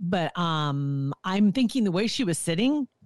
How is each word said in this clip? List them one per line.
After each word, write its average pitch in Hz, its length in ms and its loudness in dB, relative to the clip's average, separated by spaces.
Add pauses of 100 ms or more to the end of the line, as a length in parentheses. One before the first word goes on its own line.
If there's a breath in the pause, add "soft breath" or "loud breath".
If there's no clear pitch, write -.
but, 175 380 -2
um, 143 720 0 (100)
I'm 196 300 2
thinking 247 320 0
the 185 80 2
way 196 140 0
she 247 180 -2
was 170 140 0
sitting, 247 500 0 (180)